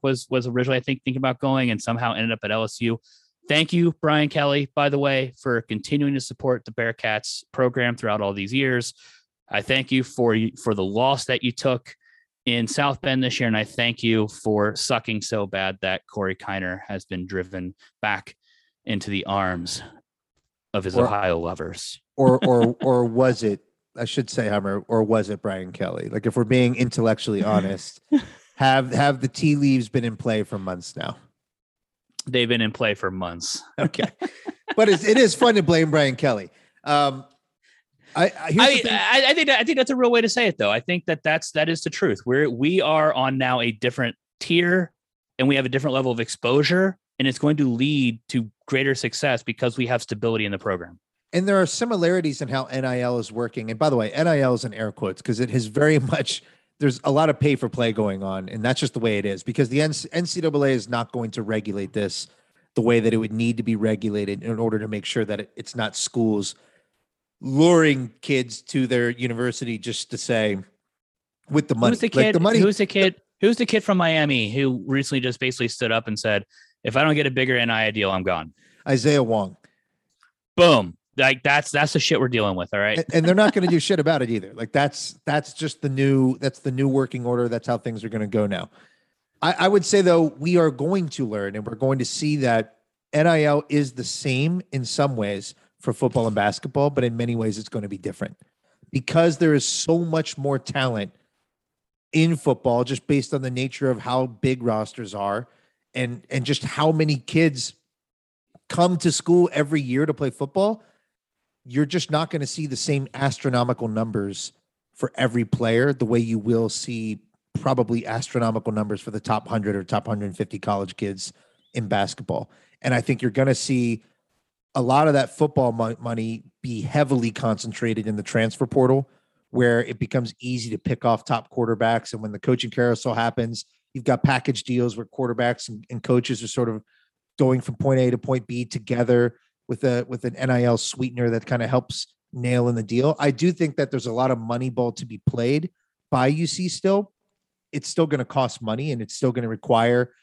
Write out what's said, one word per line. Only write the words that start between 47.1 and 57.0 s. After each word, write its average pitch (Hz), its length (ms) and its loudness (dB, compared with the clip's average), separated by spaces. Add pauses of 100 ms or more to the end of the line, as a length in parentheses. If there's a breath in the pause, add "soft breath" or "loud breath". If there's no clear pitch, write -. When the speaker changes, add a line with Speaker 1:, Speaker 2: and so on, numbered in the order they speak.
Speaker 1:
and 135 100 0
it's 123 100 -2
going 147 200 2
to 135 140 2
lead 127 460 0 (120)
to 113 200 -2 (160)
greater 135 280 0
success 123 480 -2
because 120 360 -4
we 123 80 -2
have 120 160 -2
stability 110 420 -2
in 101 80 -4
the 95 60 -4
program. 87 400 -6 (340)
Speaker 2:
And 180 140 0
there 196 140 4
are 180 60 4
similarities 175 720 0
in 143 80 -6
how 131 160 -4
N 131 200 -6
I 127 160 -2
L 123 180 -2
is 110 120 -6
working. 113 400 -6
And 113 80 -8
by 156 120 2
the 131 60 2
way, 107 160 0
N 160 140 0
I 156 140 2
L 127 140 2
is 117 100 -2
in 113 80 -8
air 110 180 -6
quotes 95 300 -6
'cause 113 180 -2
it 120 120 -2
has 120 160 0
very 147 320 4
<laughs> 127 140 0
much, - 300 -4 (360 soft breath)
there's 139 260 0